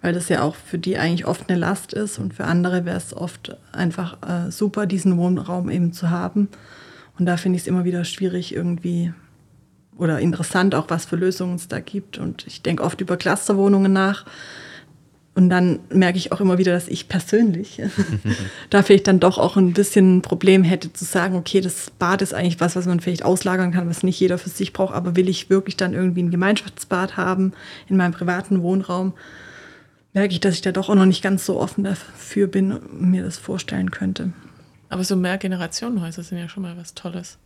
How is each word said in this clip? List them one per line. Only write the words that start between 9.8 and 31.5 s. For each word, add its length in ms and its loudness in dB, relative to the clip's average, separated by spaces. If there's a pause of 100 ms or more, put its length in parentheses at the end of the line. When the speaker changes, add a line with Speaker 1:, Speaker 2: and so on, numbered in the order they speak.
Speaker 1:
oder 220 0
interessant 540 0
auch, 160 0
was 160 -2
für 120 -4
Lösungen 380 -2
es 120 -10
da 120 -6
gibt. 380 -10
Und 300 -8
ich 140 -18
denk 200 -2
oft 200 -2
über 160 -2
Clusterwohnungen 760 2
nach. 320 0 (1120)
Und 140 6
dann 300 4 (100)
merke 280 4
ich 160 -4
auch 80 -2
immer 160 4
wieder, 160 4
dass 160 -2
ich 180 -8
persönlich 760 0 (440)
<laughs> 460 -4
da 120 6
vielleicht 240 8
dann 140 6
doch 160 4
auch 180 2
ein 180 6
bisschen 440 6
ein 60 4
Problem 400 4
hätte 280 0
zu 140 -10
sagen, 300 -2
okay, 260 0
das 300 -6
Bad 320 0
ist 100 -4
eigentlich 260 0
was, 160 0
was 120 -2
man 120 2
vielleicht 240 -4
auslagern 480 2
kann, 160 0
was 160 -4
nicht 160 0
jeder 200 2
für 100 -10
sich 240 -6
braucht, 220 -2
aber 200 -2
will 140 4
ich 200 -4
wirklich 280 0
dann 160 -2
irgendwie 300 0
ein 80 0
Gemeinschaftsbad 840 -2
haben 380 0 (340)
in 80 0
meinem 160 4
privaten 500 -2
Wohnraum, 520 0 (1000)
merke 200 2
ich, 80 -2
dass 140 2
ich 60 -8
da 120 -2
doch 160 -4
auch 60 4
noch 100 8
nicht 180 4
ganz 220 0
so 160 -2